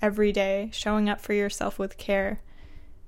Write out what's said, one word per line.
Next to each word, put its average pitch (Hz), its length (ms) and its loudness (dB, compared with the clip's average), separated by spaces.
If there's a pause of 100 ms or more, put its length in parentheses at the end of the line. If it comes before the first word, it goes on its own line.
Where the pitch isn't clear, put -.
every 208 320 4
day, 202 400 2
showing 208 360 2
up 208 120 0
for - 140 -2
yourself 202 440 0
with 196 200 -4
care, 196 420 0 (680)